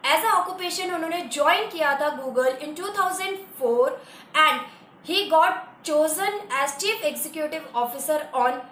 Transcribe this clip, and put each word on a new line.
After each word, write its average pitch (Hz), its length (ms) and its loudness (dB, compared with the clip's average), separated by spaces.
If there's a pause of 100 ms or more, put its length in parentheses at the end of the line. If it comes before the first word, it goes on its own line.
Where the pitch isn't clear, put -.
(140)
As - 100 2
a 427 100 4
occupation 359 600 -2
उन्होंने 320 260 -4 (120)
ज्वाइन 330 380 2
किया 302 300 0
था 294 180 0
Google 262 480 0
in 302 80 -10
two 392 240 -8
thousand 381 420 -2 (200)
four 247 280 4 (560)
and 269 160 4 (480)
he 392 200 0
got 339 380 4 (160)
chosen 311 560 0 (220)
as 285 180 -2
Chief 392 320 -2
Executive 302 640 -6
Officer 262 460 -2 (240)
on 277 160 0 (120)